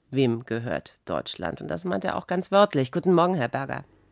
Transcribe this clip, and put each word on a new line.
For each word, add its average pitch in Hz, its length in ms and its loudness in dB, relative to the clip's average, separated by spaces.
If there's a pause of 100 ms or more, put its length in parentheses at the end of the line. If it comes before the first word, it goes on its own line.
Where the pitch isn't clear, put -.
(100)
Wem 123 360 2
gehört 113 580 -4
Deutschland? - 560 -6
Und - 80 -10
das 170 160 -6
meint 185 220 -2
er - 100 -2
auch - 100 -8
ganz 180 240 -4
wörtlich. 196 400 4
Guten 175 220 2
Morgen, 175 220 6
Herr 127 140 0
Berger. 135 360 -6 (280)